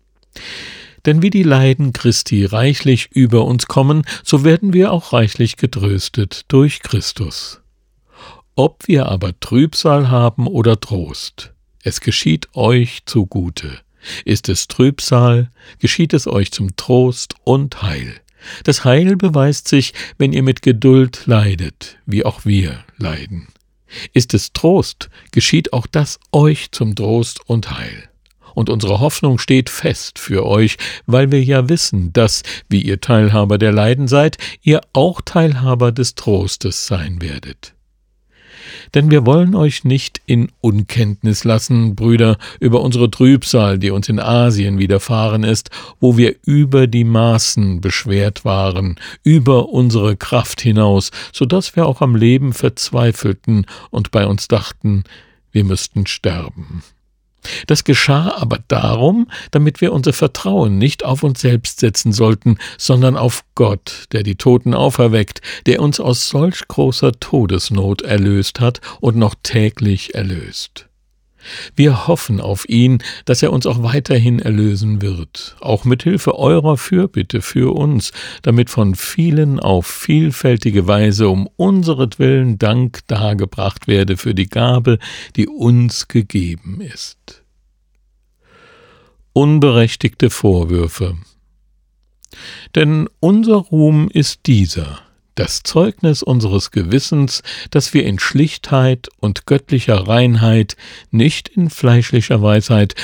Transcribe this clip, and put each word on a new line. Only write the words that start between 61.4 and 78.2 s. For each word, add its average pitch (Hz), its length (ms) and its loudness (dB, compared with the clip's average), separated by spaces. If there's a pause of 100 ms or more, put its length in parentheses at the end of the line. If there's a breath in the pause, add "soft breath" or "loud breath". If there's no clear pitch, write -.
selbst 120 380 0
setzen 113 320 0
sollten, 110 460 2 (200 loud breath)
sondern 127 400 2
auf 120 260 -4 (120)
Gott, - 560 -2
der 107 120 -2
die 101 120 -4
Toten 123 380 2
auferweckt, 120 680 0 (240 loud breath)
der - 160 2
uns 147 180 0
aus - 300 -2
solch - 380 -2
großer 135 520 0
Todesnot 98 800 -2
erlöst 101 580 0
hat 120 220 -2 (180 loud breath)
und 113 180 0
noch 110 260 0
täglich 107 720 -2
erlöst. - 720 -10 (880 loud breath)
Wir 139 320 2
hoffen 110 340 -2
auf 101 260 -6
ihn, 123 320 2 (260 loud breath)
dass 127 160 0
er 151 120 2
uns 127 120 -2
auch 120 180 -2
weiterhin 120 560 0
erlösen 107 640 0
wird, 92 580 -10
auch - 260 -4
mit 120 180 0
Hilfe 170 340 -2
eurer 147 400 2
Fürbitte 147 640 -2
für - 340 -2
uns, 147 360 -2 (300 loud breath)